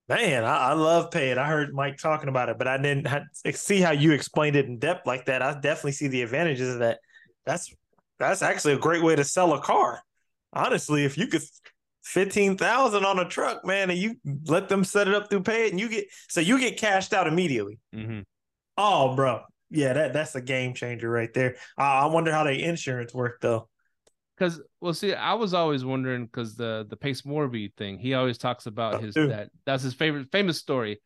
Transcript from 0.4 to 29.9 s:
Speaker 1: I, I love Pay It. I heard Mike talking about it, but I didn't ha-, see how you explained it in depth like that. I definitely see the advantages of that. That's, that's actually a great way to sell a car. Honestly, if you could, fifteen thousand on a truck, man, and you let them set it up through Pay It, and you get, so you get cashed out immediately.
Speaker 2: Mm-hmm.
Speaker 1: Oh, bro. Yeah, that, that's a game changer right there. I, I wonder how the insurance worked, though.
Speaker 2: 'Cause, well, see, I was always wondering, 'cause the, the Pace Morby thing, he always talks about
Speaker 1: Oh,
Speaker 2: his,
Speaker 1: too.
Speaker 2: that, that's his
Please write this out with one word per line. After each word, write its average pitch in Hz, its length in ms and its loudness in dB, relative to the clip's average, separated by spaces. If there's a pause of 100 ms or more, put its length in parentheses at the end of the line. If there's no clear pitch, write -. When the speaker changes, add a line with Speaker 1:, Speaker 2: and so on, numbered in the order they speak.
Speaker 1:
I, 139 140 2 (120)
I 147 40 2
love 160 360 4
Pay 139 220 0
It. 123 80 0
I 143 80 0
heard 147 260 0
Mike 139 240 -4
talking 151 320 -2
about 127 200 0
it, 117 100 -4
but 123 80 -2
I 131 100 0
didn't 139 300 0
ha-, 143 160 -2 (300)
see 196 280 2
how 175 80 6
you 151 220 6
explained 151 440 2
it 135 120 4
in 120 100 -10
depth 143 300 -2
like 127 180 -2
that. 131 160 0
I 139 180 -2
definitely 143 340 -2
see 143 140 -4
the 127 140 -2
advantages 127 540 0
of - 60 -6
that. 117 180 0 (440)
That's, 151 300 -6 (460)
that's 156 240 0
actually 160 300 2
a 135 40 2
great 165 240 0
way 160 140 6
to 143 80 4
sell 170 320 2
a 131 40 0
car. 165 440 2 (500)
Honestly, 147 520 0
if 139 120 -2
you 180 80 0
could, 160 160 0 (640)
fifteen 196 520 2
thousand 208 480 2
on 196 140 2
a 180 100 0
truck, - 380 -4
man, 190 240 0
and 175 80 0
you 220 200 -2 (280)
let 190 240 2
them 196 140 2
set 202 240 2
it 196 80 2
up 202 120 -2
through 196 140 0
Pay 226 240 0
It, 208 60 0
and 175 80 -2
you 226 100 -4
get, 214 160 -4 (240)
so - 100 -2
you 214 200 4
get 226 180 0
cashed 196 380 0
out 185 100 4
immediately. 139 540 0 (160)
Speaker 2:
Mm-hmm. 110 240 -8 (580)
Speaker 1:
Oh, 160 380 4
bro. 131 260 2 (300)
Yeah, 139 220 2
that, 139 200 0
that's 151 220 -4
a 127 60 -6
game 127 340 -4
changer 117 340 -6
right 117 240 -2
there. 127 220 0 (240)
I, 135 220 2
I 143 40 4
wonder 160 260 2
how 156 120 2
the 135 200 0
insurance 131 480 -4
worked, 123 300 -4
though. 113 280 0 (680)
Speaker 2:
'Cause, 170 240 -2 (200)
well, 170 120 -2
see, 190 200 -2
I 151 220 -2
was 220 180 -2
always 151 320 0
wondering, 131 420 -4
'cause 113 300 -10
the, 110 320 -6
the - 80 -12
Pace 139 240 -6
Morby 135 560 -4
thing, 98 200 -8
he 127 180 -2
always 127 220 0
talks - 280 -6
about 110 300 -4
Speaker 1:
Oh, 107 40 -4
Speaker 2:
his, 107 160 -8
Speaker 1:
too. 151 140 2
Speaker 2:
that, 104 200 -6 (160)
that's 135 160 -2
his 131 120 -4